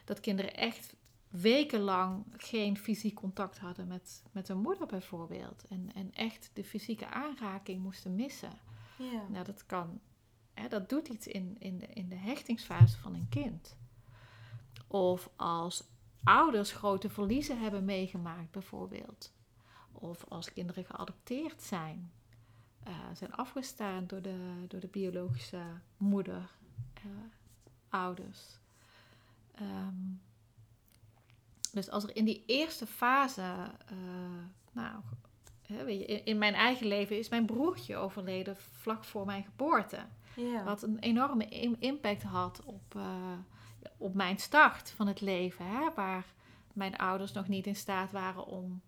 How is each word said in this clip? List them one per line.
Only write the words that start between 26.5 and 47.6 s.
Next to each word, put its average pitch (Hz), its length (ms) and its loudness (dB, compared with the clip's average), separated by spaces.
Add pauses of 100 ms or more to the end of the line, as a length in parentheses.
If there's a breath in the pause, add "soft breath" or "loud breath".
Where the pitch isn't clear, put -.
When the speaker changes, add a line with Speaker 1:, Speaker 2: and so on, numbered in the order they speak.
Speaker 1:
eh, - 80 -18 (840)
ouders. 185 720 -4 (960 soft breath)
Ehm, 190 400 -6 (1800)
dus 196 180 -4
als 208 140 -2
er 208 120 -8
in 220 80 4
die 214 220 2
eerste 285 400 0
fase, 262 560 2 (440)
eh, 190 100 -12 (760)
nou, - 220 -6 (720)
hè, 226 180 -6
weet 214 160 -2
je, - 60 -6
in, 208 180 -2
in 214 140 2
mijn 208 160 6
eigen 247 320 4
leven 202 320 2
is 226 100 -4
mijn 233 180 4
broertje 240 500 2
overleden 190 600 -2
vlak - 480 -6
voor 202 220 -4
mijn 202 180 -2
geboorte. - 540 2 (380 loud breath)
Speaker 2:
Ja. 240 280 0
Speaker 1:
Wat 208 180 -2
een 220 160 0
enorme 240 500 6
im-, 240 300 0
impact 240 440 0
had 180 420 -2
op, - 320 -14
eh, 185 360 -4 (640 loud breath)
op 190 180 -4
mijn 190 240 4
start - 520 8
van - 160 0
het 202 140 0
leven, 180 460 0
hè, 254 280 0
waar 190 300 0 (480 loud breath)
mijn 196 240 -2
ouders 190 360 0
nog 196 160 -2
niet 190 180 0